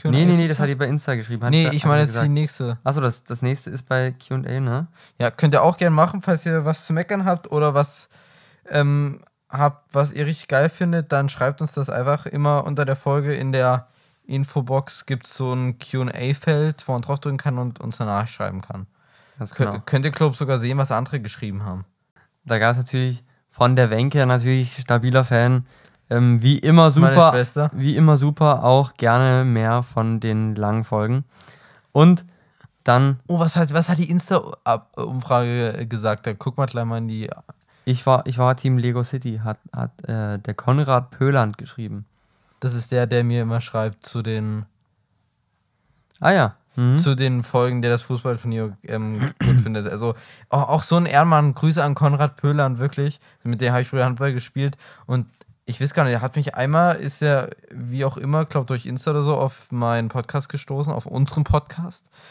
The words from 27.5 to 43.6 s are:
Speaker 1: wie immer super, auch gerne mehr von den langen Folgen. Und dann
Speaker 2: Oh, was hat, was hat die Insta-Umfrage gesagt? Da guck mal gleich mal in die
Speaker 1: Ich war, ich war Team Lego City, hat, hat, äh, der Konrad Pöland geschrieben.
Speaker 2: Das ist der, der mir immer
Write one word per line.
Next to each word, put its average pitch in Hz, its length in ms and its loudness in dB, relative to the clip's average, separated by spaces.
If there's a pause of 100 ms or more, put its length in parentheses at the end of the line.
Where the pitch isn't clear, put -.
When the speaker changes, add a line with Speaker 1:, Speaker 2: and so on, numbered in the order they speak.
Speaker 1:
wie 131 240 -2
immer 151 200 6
super, 143 480 2
auch 131 300 4
gerne 127 500 4
mehr 117 400 0
von 113 340 -2
den 110 380 -2
langen 107 280 -2
Folgen. 113 400 -2 (680)
Und 175 320 6 (580)
dann 127 460 4
Speaker 2:
Oh, 175 100 0
was 165 160 0
hat, 165 180 0
was 165 160 2
hat 175 100 0
die 160 120 -2
Insta-Umfrage 120 1800 -2
gesagt? 107 400 -4
Da 110 80 -4
guck 120 220 -8
mal 135 100 0
gleich 120 180 -4
mal 113 140 -4
in 113 80 -6
die 110 240 -8 (540)
Speaker 1:
Ich 127 220 -2
war, 131 200 4
ich 123 120 -4
war 127 180 2
Team 131 220 0
Lego 120 260 -2
City, 123 400 -8
hat, 110 160 -8 (120)
hat, 120 200 -6 (160)
äh, 107 320 -4
der 104 140 -8
Konrad 131 580 0
Pöland 131 460 0
geschrieben. 107 480 -12 (520)
Speaker 2:
Das 123 160 -6
ist 117 160 -8
der, 123 160 0
der 120 160 0
mir 120 200 0
immer 113 180 -2